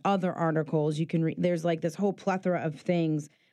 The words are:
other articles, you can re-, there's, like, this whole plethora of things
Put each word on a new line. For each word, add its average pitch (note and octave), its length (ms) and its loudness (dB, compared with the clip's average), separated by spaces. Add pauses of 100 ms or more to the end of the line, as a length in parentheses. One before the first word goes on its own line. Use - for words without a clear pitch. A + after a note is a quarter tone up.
other F#3 300 2
articles, D#3 640 0
you E3 80 0
can E3 160 0
re-, D#3+ 140 0
there's, F3 260 0
like, E3+ 160 0
this D#3+ 160 -4
whole G3 160 0
plethora F#3 480 -2
of D#3 200 -4
things D#3+ 500 0 (240)